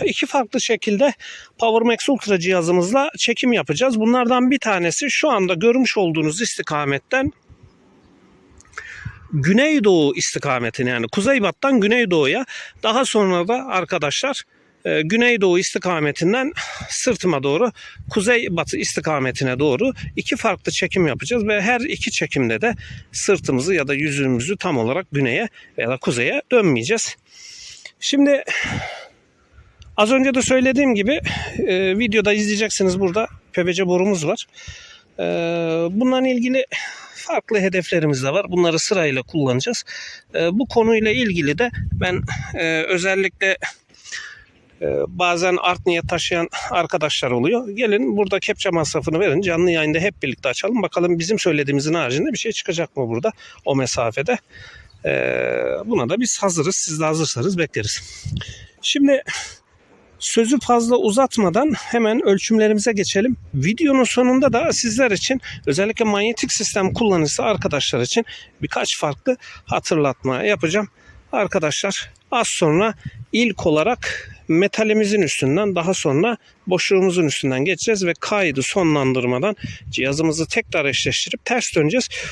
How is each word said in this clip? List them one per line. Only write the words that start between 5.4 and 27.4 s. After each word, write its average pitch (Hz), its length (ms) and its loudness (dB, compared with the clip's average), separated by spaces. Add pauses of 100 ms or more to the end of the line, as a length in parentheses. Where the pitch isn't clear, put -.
görmüş 233 440 2
olduğunuz 160 440 0
istikametten 156 920 -2 (2000)
güneydoğu 196 840 4
istikametine 127 720 -2
yani 117 220 -2
kuzeybattan 240 680 2
güneydoğuya, 196 680 2 (380)
daha 226 220 2
sonra 185 420 2
da 254 180 -2
arkadaşlar, 185 760 -2 (440)
e, 156 160 0
güneydoğu 196 580 2
istikametinden 180 920 -2 (380)
sırtıma 175 540 -2
doğru 170 280 2 (380)
kuzeybatı 202 680 0
istikametine 135 840 -2
doğru 151 320 2 (240)
iki - 200 -4
farklı 190 360 -2
çekim 180 360 0
yapacağız 202 400 -2
ve 208 140 0
her 233 200 0
iki - 300 -6
çekimde 120 500 -2
de 220 140 0 (360)
sırtımızı 156 600 0
ya 143 140 0
da 143 60 -2
yüzümüzü 139 640 -2
tam 170 200 -2
olarak 120 340 -2
güneye 143 380 0 (280)
ya 117 120 -2
da 131 80 -2
kuzeye 151 440 -2 (100)
dönmeyeceğiz. 185 640 2 (840)